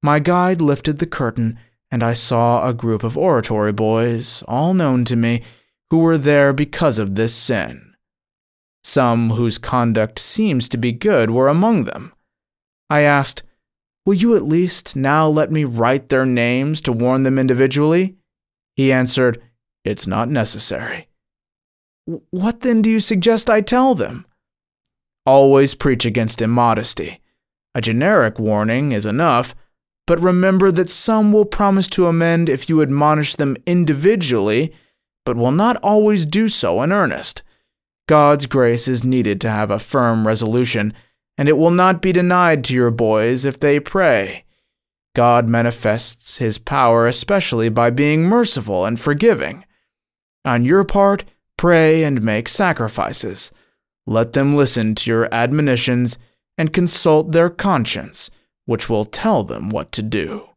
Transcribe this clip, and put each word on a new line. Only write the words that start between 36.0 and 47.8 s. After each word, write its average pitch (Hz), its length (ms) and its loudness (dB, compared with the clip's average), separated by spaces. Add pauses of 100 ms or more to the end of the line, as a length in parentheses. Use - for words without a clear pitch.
do 202 200 0
so 104 360 -2
in 160 80 0
earnest. 180 500 -4 (640)
God's 147 380 4
grace 120 420 0
is 123 160 -2
needed 120 380 0
to 113 80 -2
have 107 220 -2
a 101 80 -2
firm 113 480 0
resolution, 110 640 -2 (440)
and 143 120 0
it 151 80 4
will 165 140 4
not 180 300 2
be 185 120 0
denied 175 500 2
to 123 100 -4
your 123 160 2
boys 117 540 0
if 135 160 -4
they 147 180 2
pray. 143 680 0 (680)
God 120 360 2
manifests 117 880 -2
his 110 200 -4
power 117 500 2
especially 123 600 -2
by 117 220 2